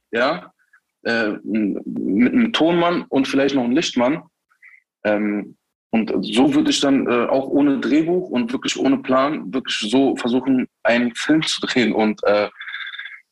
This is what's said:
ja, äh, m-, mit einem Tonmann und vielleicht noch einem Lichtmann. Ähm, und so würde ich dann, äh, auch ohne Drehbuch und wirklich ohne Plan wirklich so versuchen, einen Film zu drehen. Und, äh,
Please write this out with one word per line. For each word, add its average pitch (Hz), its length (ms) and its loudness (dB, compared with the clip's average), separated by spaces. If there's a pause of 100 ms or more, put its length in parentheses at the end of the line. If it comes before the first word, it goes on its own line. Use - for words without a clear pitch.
(120)
ja, 139 400 -2 (520)
äh, 113 260 0 (140)
m-, 104 420 -2
mit 95 480 0
einem - 200 2
Tonmann 170 560 2
und 135 180 0
vielleicht 139 280 2
noch 127 80 0
einem 120 120 0
Lichtmann. 147 480 0 (840)
Ähm, 104 500 -2 (360)
und - 300 0
so 131 320 2
würde 143 160 2
ich 139 120 0
dann, 139 260 2
äh, 120 200 0
auch 135 200 0
ohne 139 320 2
Drehbuch 160 500 0
und 120 240 -2
wirklich - 240 -6
ohne 135 220 2
Plan 131 540 -2
wirklich - 240 -4 (120)
so 131 280 2
versuchen, 127 500 0 (160)
einen 120 320 0
Film 156 280 2
zu - 180 -4
drehen. 110 320 0
Und, 107 320 0
äh, 104 240 2 (840)